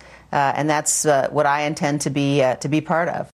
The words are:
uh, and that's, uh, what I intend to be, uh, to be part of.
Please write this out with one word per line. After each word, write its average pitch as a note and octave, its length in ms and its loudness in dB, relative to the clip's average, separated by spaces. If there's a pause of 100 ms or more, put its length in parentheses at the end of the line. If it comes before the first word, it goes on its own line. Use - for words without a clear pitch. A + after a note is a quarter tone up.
(320)
uh, C#3 240 0
and D3 140 -2
that's, D3+ 360 0
uh, C#3 260 4
what C#3+ 160 2
I C#3+ 140 2
intend D3 400 -2
to C#3+ 100 -4
be, C#3 320 2
uh, B2+ 140 2
to C#3+ 120 -6
be D3+ 100 0
part D#3+ 300 -2
of. B2 300 -6